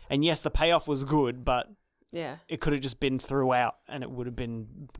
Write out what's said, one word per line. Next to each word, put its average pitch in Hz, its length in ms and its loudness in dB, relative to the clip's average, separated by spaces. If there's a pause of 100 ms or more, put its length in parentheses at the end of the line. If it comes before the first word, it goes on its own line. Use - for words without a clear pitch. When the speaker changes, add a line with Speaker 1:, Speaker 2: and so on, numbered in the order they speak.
Speaker 1:
And 139 160 2
yes, 165 160 2
the 151 80 -2
payoff 165 380 4
was 139 160 0
good, 131 420 0
but 127 240 0 (420)
Speaker 2:
Yeah. 160 260 -8 (100)
Speaker 1:
it 165 140 -6
could 147 120 2
have 139 80 0
just 131 180 -6
been 131 200 0
throughout, 131 560 2 (120)
and 139 140 -10
it 120 80 -8
would 123 160 -8
have 123 100 -8
been 117 540 -8 (100)